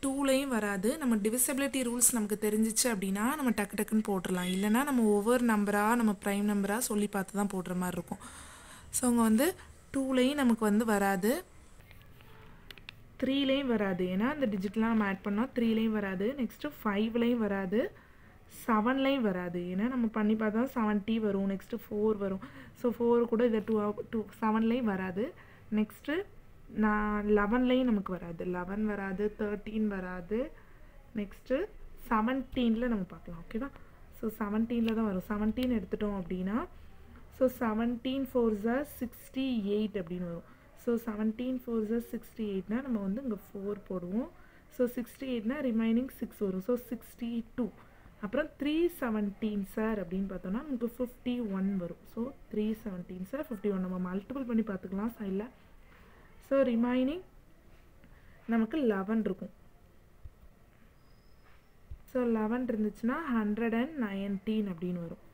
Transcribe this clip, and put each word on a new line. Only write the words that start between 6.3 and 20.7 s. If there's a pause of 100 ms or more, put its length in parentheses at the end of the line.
நம்பரா (100)
சொல்லி
பார்த்து
தான்
போடுற
மாதிரி
இருக்கும். (760)
So,
அங்க
வந்து (460)
டூலையும்
நமக்கு
வந்து
வராது, (1900)
த்ரீலையும்
வராது. (100)
ஏன்னா
அந்த
டிஜிட்லாம்
நம்ம
ஆட்
பண்ணோம்,
த்ரீலையும்
வராது. (140)
நெக்ஸ்ட் (160)
ஃபைவ்லையும்
வராது, (840)
செவன்லையும்
வராது. (120)
ஏன்னா
நம்ம (120)
பண்ணி
பார்த்தா (120)